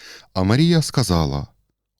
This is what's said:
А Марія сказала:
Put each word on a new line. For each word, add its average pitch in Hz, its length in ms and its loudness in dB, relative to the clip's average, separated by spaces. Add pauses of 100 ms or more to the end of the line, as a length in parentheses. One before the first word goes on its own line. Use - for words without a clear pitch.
(320)
А 95 100 -4
Марія 156 400 2
сказала: 80 640 -2 (540)